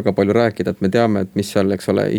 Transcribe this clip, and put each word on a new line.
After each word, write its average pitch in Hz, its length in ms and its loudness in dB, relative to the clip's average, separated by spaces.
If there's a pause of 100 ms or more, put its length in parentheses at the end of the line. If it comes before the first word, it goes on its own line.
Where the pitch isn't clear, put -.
väga 101 160 0
palju 98 180 2
rääkida, 104 380 0
et - 100 -12
me 98 80 2
teame, 110 320 2
et 92 160 -8
mis 101 160 -4
seal, 98 220 0
eks - 160 -14
ole, 101 260 0